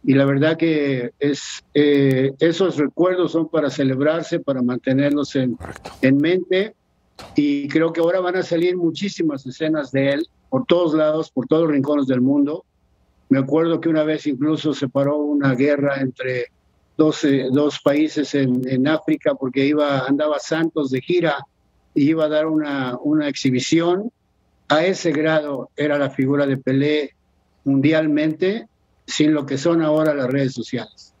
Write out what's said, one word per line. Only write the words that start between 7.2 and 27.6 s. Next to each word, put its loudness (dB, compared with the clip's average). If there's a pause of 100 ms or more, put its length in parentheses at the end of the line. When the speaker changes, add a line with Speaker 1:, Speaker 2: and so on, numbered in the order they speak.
Speaker 1:
Y 0
creo 0
que -4
ahora 2
van -2
a -2
salir 0
muchísimas -4
escenas -4
de 0
él -4 (220)
por -2
todos 2
lados, 0
por -6
todos 2
los 2
rincones 0
del 0
mundo. 0 (640)
Me 4
acuerdo 0
que -2
una 2
vez -2
incluso -2
se -4
paró 0
una 0
guerra 0
entre -4 (500)
dos, 2
eh, 2
dos 0
países 0
en, 0
en 0
África -2
porque -2
iba, 0
andaba 0
Santos -2
de -2
gira 0 (500)
y 2
iba 2
a 0
dar 0
una, -2
una 0
exhibición. 0 (560)
A 4
ese 0
grado -2
era 0
la 0
figura 0
de 0
Pelé 0 (500)